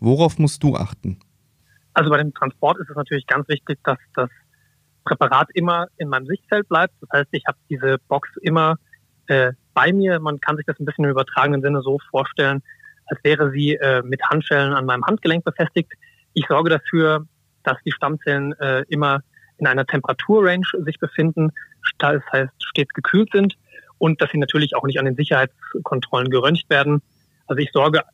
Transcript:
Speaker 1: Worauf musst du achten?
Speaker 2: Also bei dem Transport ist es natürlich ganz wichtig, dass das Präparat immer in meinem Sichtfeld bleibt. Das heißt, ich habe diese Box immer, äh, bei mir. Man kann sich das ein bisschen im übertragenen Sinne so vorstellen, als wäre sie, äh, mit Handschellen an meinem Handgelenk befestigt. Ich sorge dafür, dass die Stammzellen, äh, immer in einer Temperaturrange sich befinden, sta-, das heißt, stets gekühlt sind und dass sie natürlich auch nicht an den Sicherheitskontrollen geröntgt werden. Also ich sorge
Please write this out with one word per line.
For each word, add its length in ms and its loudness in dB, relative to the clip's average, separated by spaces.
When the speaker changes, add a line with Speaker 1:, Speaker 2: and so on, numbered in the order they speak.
Speaker 1:
Worauf 400 2
musst 240 0
du 100 2
achten? 460 -6
Speaker 2:
Also 160 2
bei 80 4
dem 160 -4
Transport 460 -2
ist 100 -14
es 60 -18
natürlich 320 -6
ganz 200 -2
wichtig, 360 -6
dass 140 -2
das 120 0
Präparat 460 2
immer 320 0
in 100 -6
meinem 180 -4
Sichtfeld 420 -4
bleibt. 320 0
Das 120 -18
heißt, 180 0
ich 160 -6
habe 100 -2
diese 280 0
Box 200 -2
immer, 320 2
äh, 240 2
bei 200 2
mir. 260 2
Man 220 -4
kann 160 -2
sich 100 -10
das 140 -6
ein 40 -8
bisschen 200 -2
im 80 2
übertragenen 500 0
Sinne 200 0
so 180 -2
vorstellen, 500 -2
als 160 -8
wäre 300 2
sie, 240 0
äh, 260 2
mit 220 -6
Handschellen 480 0
an 120 -2
meinem 200 -2
Handgelenk 400 0
befestigt. 480 -4
Ich 160 -2
sorge 220 2
dafür, 540 0
dass 220 -2
die 80 -4
Stammzellen, 640 -2
äh, 340 -2
immer 320 0
in 100 2
einer 180 2
Temperaturrange 800 2
sich 140 -6
befinden, 540 0
sta-, 320 0
das 180 -4
heißt, 260 0
stets 340 -4
gekühlt 400 2
sind 220 2
und 220 2
dass 120 0
sie 60 0
natürlich 360 0
auch 120 -2
nicht 120 -2
an 60 0
den 100 0
Sicherheitskontrollen 1160 -2
geröntgt 380 2
werden. 320 2
Also 160 -2
ich 100 -4
sorge 300 4